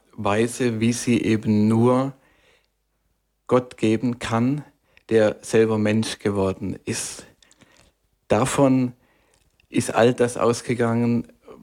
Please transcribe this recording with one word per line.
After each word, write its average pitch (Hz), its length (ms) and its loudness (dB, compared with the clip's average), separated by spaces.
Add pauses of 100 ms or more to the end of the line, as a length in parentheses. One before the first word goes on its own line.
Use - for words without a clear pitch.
(140)
Weise, 110 640 -2
wie 117 120 2
sie 117 300 0
eben 107 460 2
nur 123 460 2 (1300)
Gott 127 320 -2
geben 113 400 0
kann, 123 460 -2 (460)
der 110 320 2
selber 113 360 2
Mensch 107 400 0
geworden 98 680 -4
ist. - 420 -10 (1000)
Davon 131 680 2 (760)
ist - 240 -4
all 117 220 4
das 120 200 -2
ausgegangen, 117 920 -2 (360)